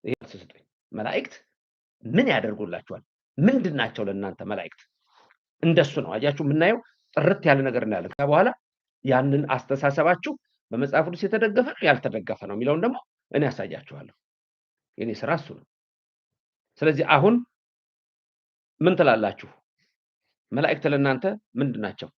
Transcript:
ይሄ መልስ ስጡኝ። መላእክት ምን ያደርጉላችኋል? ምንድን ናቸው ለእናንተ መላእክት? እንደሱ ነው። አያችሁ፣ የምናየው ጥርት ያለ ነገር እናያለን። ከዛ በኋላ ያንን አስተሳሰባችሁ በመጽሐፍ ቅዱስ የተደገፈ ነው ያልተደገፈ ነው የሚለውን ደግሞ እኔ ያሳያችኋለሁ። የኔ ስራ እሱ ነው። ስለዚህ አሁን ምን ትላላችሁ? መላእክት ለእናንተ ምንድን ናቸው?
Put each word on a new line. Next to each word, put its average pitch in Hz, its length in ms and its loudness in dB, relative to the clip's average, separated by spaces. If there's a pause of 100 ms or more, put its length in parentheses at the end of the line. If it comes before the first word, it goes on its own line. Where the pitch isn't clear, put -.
ይሄ 123 120 -6
መልስ - 180 -20
ስጡኝ። - 300 -20 (280)
መላእክት - 420 -6 (720)
ምን 175 240 2
ያደርጉላችኋል? 101 760 -4 (340)
ምንድን 185 380 2
ናቸው 113 280 -4
ለእናንተ 98 400 -8
መላእክት? 92 380 -10 (840)
እንደሱ 165 360 4
ነው። 82 120 -8
አያችሁ፣ 143 320 -2
የምናየው 156 360 2 (380)
ጥርት 139 260 2
ያለ 143 180 6
ነገር 123 220 -2
እናያለን። 98 280 -4
ከዛ 143 140 -4
በኋላ 170 240 4 (560)
ያንን 139 440 2
አስተሳሰባችሁ 151 840 0 (380)
በመጽሐፍ 139 340 0
ቅዱስ 175 160 -8
የተደገፈ 220 460 0
ነው - 160 -8
ያልተደገፈ 117 600 0
ነው 101 120 -10
የሚለውን 143 260 0
ደግሞ 254 160 -2 (340)
እኔ 147 120 2
ያሳያችኋለሁ። 78 720 -8 (840)
የኔ 113 160 -6
ስራ 117 200 -6
እሱ - 180 -4
ነው። - 140 -20 (1160)
ስለዚህ 151 280 2
አሁን 160 260 6 (1500)
ምን 180 140 6
ትላላችሁ? 113 540 2 (1000)
መላእክት 143 340 0
ለእናንተ 139 400 0 (300)
ምንድን 120 260 -2
ናቸው? 98 380 -10